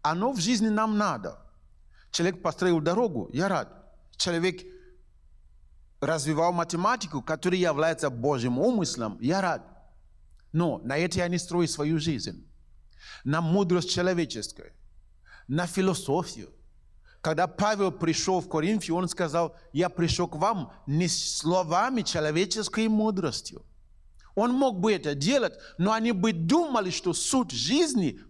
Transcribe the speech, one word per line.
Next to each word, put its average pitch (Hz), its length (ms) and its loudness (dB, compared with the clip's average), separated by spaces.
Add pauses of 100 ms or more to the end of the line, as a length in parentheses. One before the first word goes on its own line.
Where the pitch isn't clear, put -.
оно 180 300 2
в 240 60 -4
жизни 220 300 2
нам 214 280 2
надо. 143 460 -2 (680)
Человек 180 320 0
построил 175 380 2
дорогу, 170 520 0
я 175 160 0
рад. 156 200 0 (480)
Человек – 175 460 0 (1400)
развивал 156 520 0
математику, 170 680 -2
которая 175 380 -2
является 160 500 2
Божьим 123 480 0
умыслом, 156 640 0
я 165 200 2
рад. 175 220 -2 (920)
Но 156 320 0
на 131 120 -4
это 175 220 0
я 175 100 0
не 175 100 0
строю 170 300 0
свою 151 300 0
жизнь. 143 480 -4 (800)
На 151 160 0
мудрость 180 500 2
человеческую, 170 840 -2 (760)
на 170 180 0
философию. 170 840 -2 (720)
Когда 165 280 0
Павел 202 420 0
пришёл 165 500 0
в - 80 -8
Коринфию, 170 480 0
он 180 120 0
сказал: 165 480 -2 (160)
«Я 175 160 0
пришёл 175 400 0
к 160 80 -10
вам 180 360 0 (140)
не 156 220 0
словами 185 920 0
человеческой 190 840 0
мудростью». 214 760 -2 (720)
Он 240 180 2
мог 254 240 2
бы 208 140 4
это 151 240 0
делать, 196 380 2 (240)
но 190 140 2
они 226 200 2
бы 196 200 2
думали, 214 580 2
что 170 220 -2
суть - 380 0
жизни 185 800 0